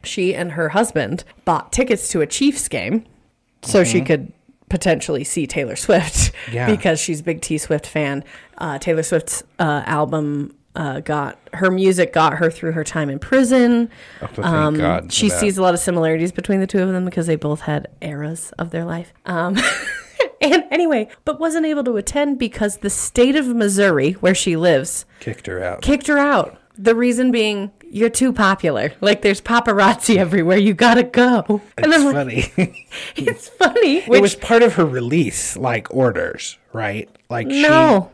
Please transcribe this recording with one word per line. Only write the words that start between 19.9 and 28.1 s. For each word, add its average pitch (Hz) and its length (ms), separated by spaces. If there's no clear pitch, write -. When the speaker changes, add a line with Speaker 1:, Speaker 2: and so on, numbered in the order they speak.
Speaker 1:
<laughs> - 420
and 302 300
anyway, 294 380
but 294 140
wasn't 320 260
able 294 200
to 240 120
attend 285 420
because 214 380
the 202 120
state 254 460
of 285 120
Missouri, 196 680
where 185 220
she 180 200
lives, 160 500
Speaker 2:
Kicked - 280
her 92 140
out. 90 200
Speaker 1:
kicked 285 260
her 294 120
out. 285 380
The 226 180
reason 247 360
being, 214 400
"You're 220 200
too 254 220